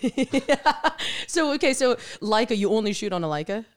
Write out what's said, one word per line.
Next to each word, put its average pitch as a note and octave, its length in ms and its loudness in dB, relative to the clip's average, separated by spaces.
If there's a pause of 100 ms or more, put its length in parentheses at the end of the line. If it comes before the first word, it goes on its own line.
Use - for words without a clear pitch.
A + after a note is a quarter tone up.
<laughs> - 0 - (1300)
So, D4+ 260 0
okay, D4 200 2
so B3+ 220 2 (260)
Leica, A3 360 2
you G3 140 2
only G#3+ 220 2
shoot G3+ 200 -4
on F3 100 -2
a D#3+ 40 -2
Leica? D#3+ 380 -4 (120)